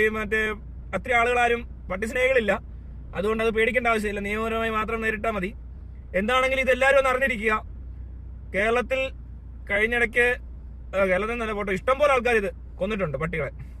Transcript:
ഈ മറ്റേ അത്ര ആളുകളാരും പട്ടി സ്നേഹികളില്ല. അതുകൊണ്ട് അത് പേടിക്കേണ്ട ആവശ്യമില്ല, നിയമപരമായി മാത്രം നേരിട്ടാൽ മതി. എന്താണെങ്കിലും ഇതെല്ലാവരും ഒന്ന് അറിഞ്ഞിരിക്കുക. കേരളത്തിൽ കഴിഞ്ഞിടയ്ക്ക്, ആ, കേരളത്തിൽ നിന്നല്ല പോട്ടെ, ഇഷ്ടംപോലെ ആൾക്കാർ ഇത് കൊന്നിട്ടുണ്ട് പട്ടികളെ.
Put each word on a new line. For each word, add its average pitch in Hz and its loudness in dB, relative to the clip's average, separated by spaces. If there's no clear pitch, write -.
ഈ - 6
മറ്റേ 214 0
അത്ര 190 -2
ആളുകളാരും 240 4
പട്ടി 190 -4
സ്നേഹികളില്ല. 247 4
അതുകൊണ്ട് 214 0
അത് 226 2
പേടിക്കേണ്ട 233 4
ആവശ്യമില്ല, 208 0
നിയമപരമായി 226 0
മാത്രം 226 -2
നേരിട്ടാൽ 220 0
മതി. 190 -4
എന്താണെങ്കിലും 262 2
ഇതെല്ലാവരും 262 6
ഒന്ന് 262 4
അറിഞ്ഞിരിക്കുക. 247 0
കേരളത്തിൽ 233 0
കഴിഞ്ഞിടയ്ക്ക്, 233 2
ആ, 190 2
കേരളത്തിൽ 208 0
നിന്നല്ല 226 -2
പോട്ടെ, 202 -2
ഇഷ്ടംപോലെ 269 4
ആൾക്കാർ 240 4
ഇത് 202 2
കൊന്നിട്ടുണ്ട് 185 -2
പട്ടികളെ. 160 -2